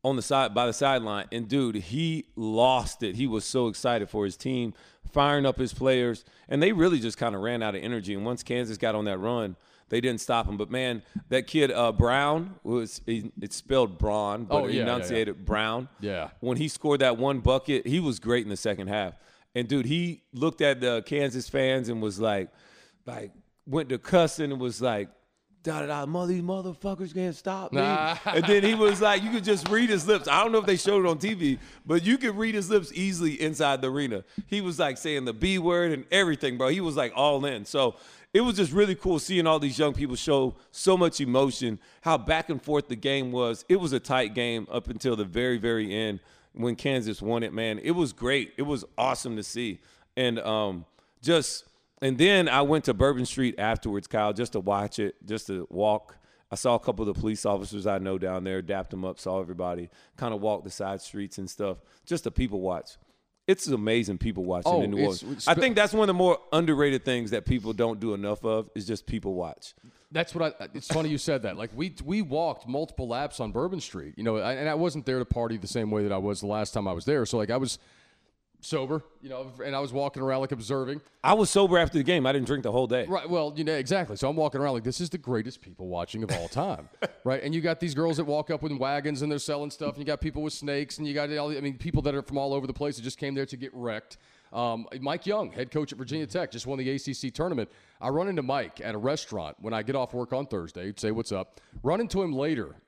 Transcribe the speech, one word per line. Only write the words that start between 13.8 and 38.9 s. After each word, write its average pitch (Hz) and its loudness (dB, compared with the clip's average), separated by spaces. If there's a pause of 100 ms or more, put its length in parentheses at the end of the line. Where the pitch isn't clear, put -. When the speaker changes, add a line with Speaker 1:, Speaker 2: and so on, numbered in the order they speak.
Speaker 1:
Braun, 107 0
but 104 0
Speaker 2:
Oh, 147 2
yeah, - -
yeah, 131 0
yeah. 123 2
Speaker 1:
enunciated 110 -2
Brown. 110 0 (100)
Speaker 2:
Yeah. 95 -4
Speaker 1:
When 120 -2
he 151 -2
scored 143 2
that 123 6
one 135 2
bucket, 131 2
he 151 2
was 135 -2
great 120 2
in 104 -8
the 98 -4
second 101 -2
half. 98 -2 (400)
And 120 -2
dude, 135 2
he 170 -2 (100)
looked 151 0
at 139 4
the 120 2
Kansas 135 -2
fans 131 2
and 113 -4
was 101 -2
like, 101 0 (560)
like, 110 -12 (340)
went 143 -2
to 127 -2
cussing 160 2
and 131 -6
was 123 -4
like, 107 0 (560)
"Da, 156 -4
da, 147 -4
da, 143 -4
mother, 180 -2
these 175 0
motherfuckers 185 -6
can't 180 -2
stop 190 -6
me." 139 2
Speaker 2:
Nah. 156 2
<laughs> - -6
Speaker 1:
And 165 2
then 202 6
he 220 4
was 208 6
like, 202 4
you 220 -2
could 226 0
just 196 2
read 220 4
his 175 2
lips. 202 4
I 160 6
don't 226 2
know 220 6
if 208 2
they 190 4
showed 196 4
it 175 4
on 160 2
T 208 -2
V, 143 2 (260)
but 170 2
you 233 6
could 240 -2
read 220 0
his 196 -2
lips 202 2
easily 170 0
inside 143 2
the 131 0
arena. 131 -2 (240)
He 208 -2
was, 175 -4
like, 143 0
saying 147 -2
the 120 -2
B 185 2
word 175 4
and 135 -2
everything, 156 2
bro. 131 2
He 175 2
was, 160 -2
like, 123 0
all 139 4
in. 120 -4
So 131 0 (360)
it 214 8
was 240 2
just 175 4
really 196 6